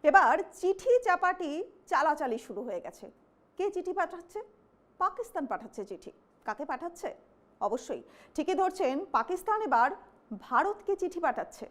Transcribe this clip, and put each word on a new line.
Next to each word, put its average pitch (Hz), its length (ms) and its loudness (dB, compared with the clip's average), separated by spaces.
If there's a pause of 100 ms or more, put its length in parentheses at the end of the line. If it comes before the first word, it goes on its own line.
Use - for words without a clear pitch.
এবার 302 320 8 (240)
চিঠি 381 340 2 (120)
চাপাটি 359 460 2 (400)
চালাচালি 285 540 2
শুরু 202 220 -10
হয়ে 185 180 -8
গেছে। - 200 -16 (520)
কে 370 80 -2 (100)
চিঠি 359 240 -4
পাঠাচ্ছে? 339 400 -6 (600)
পাকিস্তান 381 520 -4
পাঠাচ্ছে 226 380 -8
চিঠি। - 220 -14 (340)
কাকে 226 260 -6
পাঠাচ্ছে? 339 380 -8 (520)
অবশ্যই 208 400 -4 (340)
ঠিকই 330 260 0
ধরছেন, 370 340 0 (220)
পাকিস্তান 370 500 -2
এবার 247 220 4 (560)
ভারতকে 381 560 0
চিঠি 359 240 -4
পাঠাচ্ছে। 233 460 -4